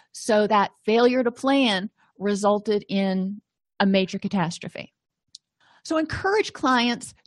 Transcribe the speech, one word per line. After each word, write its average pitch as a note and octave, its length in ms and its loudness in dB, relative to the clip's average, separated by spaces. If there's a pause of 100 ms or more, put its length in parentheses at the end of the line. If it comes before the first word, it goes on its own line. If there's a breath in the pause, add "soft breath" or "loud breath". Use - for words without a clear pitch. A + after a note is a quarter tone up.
(120 soft breath)
So G#3+ 360 0
that G3+ 240 2 (120)
failure B3 380 2
to A#3 80 0
plan B3 600 0 (280)
resulted G3+ 720 0
in F#3+ 520 -2 (400)
a G3+ 60 4
major F#3+ 320 0
catastrophe. - 760 -6 (880 soft breath)
So D#4+ 160 -4
encourage F#4+ 540 -2
clients A#3+ 600 -2 (120)